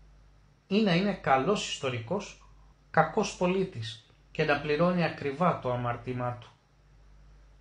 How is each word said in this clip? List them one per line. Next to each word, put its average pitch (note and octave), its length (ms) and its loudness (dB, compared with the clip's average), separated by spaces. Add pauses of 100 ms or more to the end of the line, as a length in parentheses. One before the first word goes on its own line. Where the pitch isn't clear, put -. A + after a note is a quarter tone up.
(680)
ή G3+ 140 2
να F#3+ 140 4
είναι F#3+ 180 2
καλός D3+ 560 2
ιστορικός, C3 720 -6 (480)
κακός F3+ 440 2
πολίτης F3+ 720 -4 (260)
και D#3+ 120 -2
να D3 180 0
πληρώνει E3 420 2
ακριβά D3+ 560 0
το B2+ 120 -4
αμάρτημά B2 680 -4
του. - 80 -20 (1120)